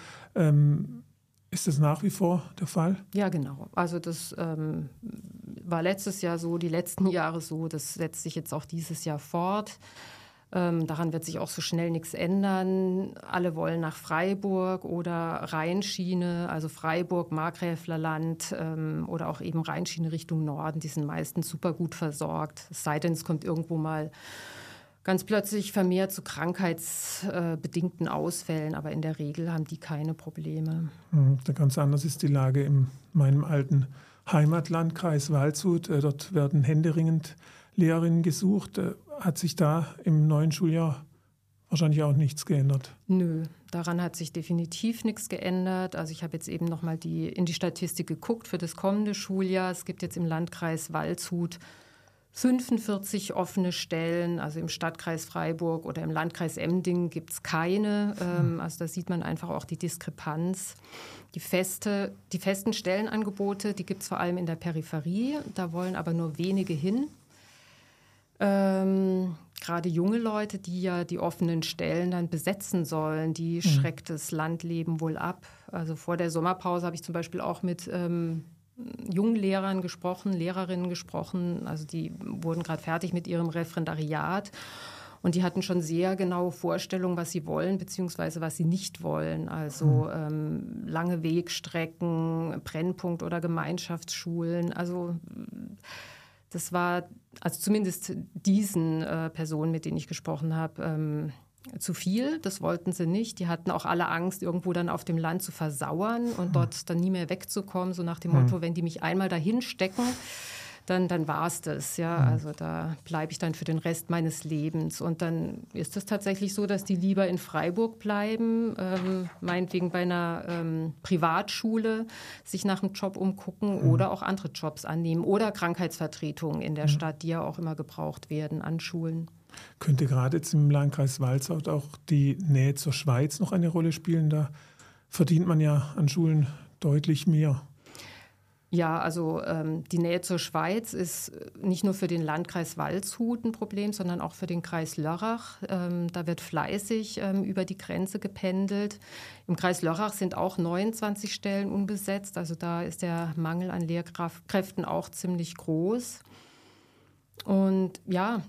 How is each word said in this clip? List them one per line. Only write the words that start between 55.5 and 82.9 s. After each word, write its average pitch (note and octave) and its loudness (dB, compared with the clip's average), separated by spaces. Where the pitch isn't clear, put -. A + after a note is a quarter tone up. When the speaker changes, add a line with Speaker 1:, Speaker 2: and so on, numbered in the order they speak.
Speaker 2:
oder E3 -6
im D#3+ -2
Landkreis D#3+ -2
Emding F3 0
gibt's - -10
keine. G#3 0
Ähm, E3+ 2
Speaker 1:
Hm. E3 -4
Speaker 2:
also E3 -6
da E3 -4
sieht E3+ -6
man F3 0
einfach E3 -4
auch D3 -4
die - -8
Diskrepanz. E3 -4
Die E3 -8
feste, G3 0
die F3+ -4
festen G3 0
Stellenangebote, G3+ 0
die F#3+ -6
gibt's F#3+ -6
vor - -2
allem F3 0
in F3+ -2
der E3 -2
Peripherie. E3+ -2
Da F3 -4
wollen F3+ -2
aber E3 -2
nur E3 0
wenige F#3 0
hin. F#3+ 0
Ähm, F#3+ 4
gerade E3+ -2
junge F3+ 4
Leute, G#3+ -2
die F3+ -6
ja F3 0
die E3+ -4
offenen E3 2
Stellen E3+ 0
dann F3 0
besetzen F3+ 0
sollen, D#3 0
die E3 -2
Speaker 1:
Mhm. E3+ -2
Speaker 2:
schreckt D3 4
das D#3 -8
Landleben E3 -2
wohl D#3+ 0
ab. - -6
Also E3 -4
vor E3+ -2
der E3+ 0
Sommerpause F3 0
habe E3+ -4
ich E3 -12
zum E3+ -6
Beispiel E3+ -4
auch - -4
mit, F3 -4
ähm, E3+ -2
jungen G3+ 4
Lehrern F#3+ 2
gesprochen, F3+ -4
Lehrerinnen F3+ -2
gesprochen. F3 -4
Also D#3 -6
die D#3+ -6
wurden E3 -4
gerade D#3+ -4
fertig E3+ -2